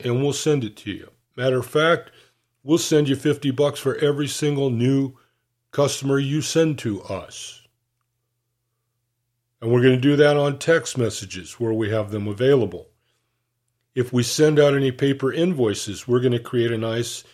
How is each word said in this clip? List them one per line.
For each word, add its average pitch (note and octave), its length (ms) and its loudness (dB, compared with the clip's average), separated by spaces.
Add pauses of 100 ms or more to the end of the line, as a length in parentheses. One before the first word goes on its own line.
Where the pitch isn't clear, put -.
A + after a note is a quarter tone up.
and A#2+ 200 0
we'll C#3+ 120 0
send C#3+ 320 0
it G2+ 100 -10
to - 160 -10
you. - 180 -12 (280)
Matter B2+ 220 0
of B2 60 -4
fact, D#3+ 460 0 (500)
we'll D3+ 160 2
send D3+ 300 2
you C3+ 80 0
fifty C#3+ 360 -2
bucks C#3 280 0
for C3 160 -2
every D3 320 0
single C#3 420 -2
new C3 440 0 (580)
customer C#3 480 0
you C#3+ 220 -2
send D#3+ 380 0
to G2+ 240 -6
us. - 540 -12 (2000)
And A#2 100 -2
we're B2 120 4
gonna B2+ 140 6
do C#3+ 180 4
that D3 220 6
on C#3+ 200 0
text - 400 0
messages G#2 640 -6
where A2+ 140 -2
we A2 180 -2
have G#2+ 180 -2
them G#2 180 -6
available. G#2+ 640 0 (1040)
If B2 180 -2
we B2 120 2
send D3+ 360 2
out C#3+ 140 6
any C3+ 180 0
paper C3+ 400 0
invoices, B2 760 -2
we're B2 120 2
gonna A#2+ 200 2
create A#2 320 -2
a A2+ 60 -2
nice A2+ 460 -6 (100)